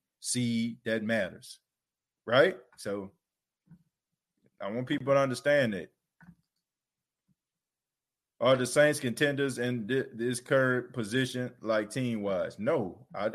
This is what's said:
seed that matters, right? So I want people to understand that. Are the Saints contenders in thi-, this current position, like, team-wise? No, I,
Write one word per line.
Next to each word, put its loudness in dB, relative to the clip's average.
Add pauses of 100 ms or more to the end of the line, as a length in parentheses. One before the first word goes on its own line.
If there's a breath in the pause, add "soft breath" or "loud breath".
(200)
seed -2
that -2
matters, -4 (680)
right? 6 (180)
So -8 (1500)
I -8
want -6
people 0
to 6
understand 2
that. -8 (2500)
Are 6
the 0
Saints 4
contenders 0
in -4
thi-, 0 (100)
this -4
current 0
position, -2 (100)
like, 0
team-wise? -4
No, -2
I, -2